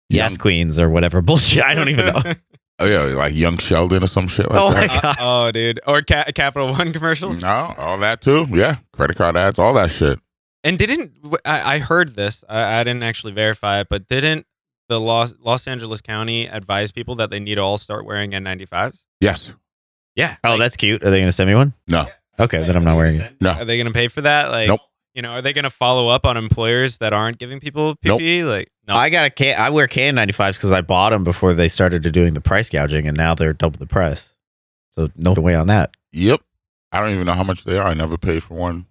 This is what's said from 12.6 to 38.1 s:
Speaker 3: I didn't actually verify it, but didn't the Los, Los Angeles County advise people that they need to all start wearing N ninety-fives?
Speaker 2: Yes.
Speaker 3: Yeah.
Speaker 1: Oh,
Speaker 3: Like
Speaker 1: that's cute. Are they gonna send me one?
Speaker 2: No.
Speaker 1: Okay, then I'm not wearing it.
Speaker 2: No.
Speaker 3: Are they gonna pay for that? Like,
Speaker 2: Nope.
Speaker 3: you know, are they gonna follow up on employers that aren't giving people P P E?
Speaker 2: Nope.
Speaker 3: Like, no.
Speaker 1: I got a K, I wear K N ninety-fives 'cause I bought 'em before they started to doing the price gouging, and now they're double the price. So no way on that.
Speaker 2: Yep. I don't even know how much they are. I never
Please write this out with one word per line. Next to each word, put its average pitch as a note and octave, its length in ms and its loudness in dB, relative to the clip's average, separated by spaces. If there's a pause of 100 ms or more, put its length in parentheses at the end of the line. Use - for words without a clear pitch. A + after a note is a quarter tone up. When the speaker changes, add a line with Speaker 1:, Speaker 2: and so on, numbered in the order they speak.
Speaker 3:
I A#2+ 40 2
didn't B2 200 -4
actually A2+ 300 -8
verify G#2 480 -2
it, G2 80 -8
but G2+ 180 -6
didn't D3+ 400 -2 (420)
the A2+ 100 -2
Los, A2+ 400 0
Los A#2+ 280 -2
Angeles A2+ 340 -10
County A2+ 460 -6
advise G2+ 440 -6
people A#2+ 240 -12
that A2 140 -4
they G2+ 100 -8
need G#2 160 -8
to G2+ 60 -2
all G2 160 0
start G#2 280 -10
wearing G#2 280 -8
N G2 100 -6
ninety-fives? F#2+ 640 -6 (160)
Speaker 2:
Yes. - 320 0 (640)
Speaker 3:
Yeah. D#3 280 -2
Speaker 1:
Oh, A#2 60 2
Speaker 3:
Like A2+ 100 2
Speaker 1:
that's A2+ 160 0
cute. G#2 280 0
Are G2+ 80 4
they F#2+ 80 4
gonna F#2 120 2
send F#2+ 200 2
me G#2 40 4
one? C3+ 180 4 (160)
Speaker 2:
No. D#2+ 180 0 (320)
Speaker 1:
Okay, G#2 260 0
then F2 100 2
I'm F2 80 2
not E2 140 4
wearing D#2+ 240 2
it. - 180 -12
Speaker 2:
No. F#2 120 2
Speaker 3:
Are G2 140 -6
they A#2 120 -2
gonna A#2+ 160 -4
pay A#2+ 140 0
for D3 140 -8
that? D3 280 2
Like, A2+ 180 0
Speaker 2:
Nope. G#2+ 140 2 (320)
Speaker 3:
you B2 80 -12
know, A#2+ 120 -10
are B2+ 100 -8
they C#3 100 -2
gonna C#3 160 -4
follow B2+ 380 2
up B2 180 2
on B2 120 0
employers A#2 600 0
that G#2+ 160 -2
aren't A2 240 -2
giving B2+ 220 -14
people D3 380 -4
P E3 200 -4
P E3+ 220 0
E? - 20 -2
Speaker 2:
Nope. D#3 80 -2
Speaker 3:
Like, G2+ 200 -4 (160)
no. G#2 120 0
Speaker 1:
I B2+ 100 4
got D#3+ 160 2
a C#3 60 2
K, C3+ 240 0
I A2 160 2
wear D3 180 2
K C3 220 0
N C#3 60 0
ninety-fives G2 440 0
'cause G2 140 2
I F#2 80 2
bought F#2+ 320 2
'em G2+ 100 2
before F2 300 2
they E2+ 160 4
started F2 340 2
to E2 80 0
doing E2+ 220 4
the D2 80 -6
price G#2 280 0
gouging, D2 380 -2
and D2+ 80 -2
now D#2+ 180 2
they're D#2+ 200 0
double D#2 260 -2
the C#2+ 60 -12
price. D#2 480 -2 (580)
So D#2+ 240 -2
no E2+ 160 2
way F2 240 2
on E2 120 2
that. G2 280 2 (160)
Speaker 2:
Yep. G2 300 2 (500)
I F2+ 80 -2
don't G#2+ 120 -2
even F#2 140 -2
know F2 80 2
how F#2 120 0
much F#2 180 -4
they F#2+ 140 -2
are. G2 100 0
I F2 60 0
never D#2+ 240 -2